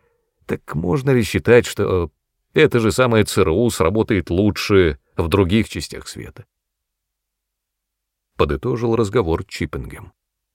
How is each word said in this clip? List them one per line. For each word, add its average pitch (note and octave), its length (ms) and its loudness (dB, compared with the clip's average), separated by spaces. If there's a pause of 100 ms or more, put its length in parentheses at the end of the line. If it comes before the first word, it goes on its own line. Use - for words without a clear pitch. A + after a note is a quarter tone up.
(480)
Так - 260 -10
можно C#3+ 380 -2
ли B2 100 2
считать, A2 460 2
что F#2 440 -2 (420)
это C3+ 260 4
же A2 120 2
самое A#2 320 2
Ц - 180 0
Р F2 80 4
У A2 200 0
сработает G2+ 640 0
лучше F#2 640 2 (180)
в E2+ 120 -2
других G2 420 2
частях - 380 -12
света? - 380 -18 (1900)
Подытожил A2+ 600 -2
разговор G2 480 0
Чиппингем. - 680 -10 (420)